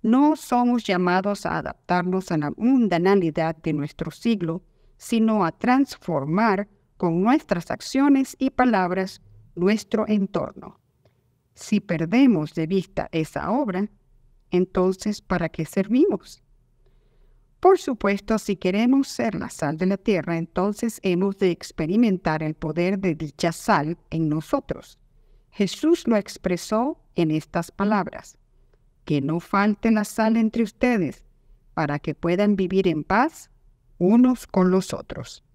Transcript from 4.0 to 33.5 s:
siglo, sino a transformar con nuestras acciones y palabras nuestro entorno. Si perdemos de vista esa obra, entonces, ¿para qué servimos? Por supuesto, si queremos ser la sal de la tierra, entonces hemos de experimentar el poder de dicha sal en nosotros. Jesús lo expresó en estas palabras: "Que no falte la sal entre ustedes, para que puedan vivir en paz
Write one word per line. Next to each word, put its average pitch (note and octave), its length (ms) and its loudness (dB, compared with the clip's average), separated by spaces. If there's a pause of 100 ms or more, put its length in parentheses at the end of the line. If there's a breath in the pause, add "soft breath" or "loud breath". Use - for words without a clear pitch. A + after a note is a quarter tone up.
siglo, F#3 520 -4 (340)
sino A3 480 0
a D#3+ 80 0
transformar G3+ 1160 0 (280)
con F3 260 0
nuestras G#3+ 480 0
acciones C4+ 680 0
y C4 120 -2
palabras F#3+ 680 0 (360)
nuestro G#3+ 520 0
entorno. - 720 -4 (760)
Si - 260 -2
perdemos E3+ 760 2
de D#3+ 120 -2
vista F#3 460 -4
esa D#3 380 -4
obra, G#3 400 -2 (600)
entonces, F#3 680 0
¿para F3 300 -4
qué D#3+ 160 -6
servimos? B3 760 0 (1160)
Por F#4 180 6
supuesto, G#3 600 -2
si G3+ 180 -4
queremos A#3 500 2
ser A#3 280 -4
la D#3+ 160 -8
sal D3+ 260 -4
de F3 80 -2
la F#3+ 140 0
tierra, E3+ 400 -2
entonces G3+ 640 -4
hemos F#3+ 340 0
de F#3 140 2
experimentar F3 920 -2
el D#3 120 -4
poder E3+ 440 -2
de F#3+ 160 -2
dicha D#3+ 380 -4
sal E3 460 0 (100)
en D#3+ 220 -2
nosotros. - 680 -4 (520)
Jesús - 580 0
lo A3+ 80 4
expresó - 840 -4 (180)
en D#3+ 140 2
estas D#3 400 -4
palabras: - 680 -4 (680)
"Que D3 160 0
no D#3 200 -2
falte G3+ 500 0
la G#3+ 140 2
sal A3+ 340 0
entre A3+ 240 0
ustedes, G#3 600 -2 (520)
para D3 240 -2
que D3+ 160 -6
puedan G3 420 2
vivir F#3+ 320 0
en D#3 160 -2
paz B3 460 -2 (480)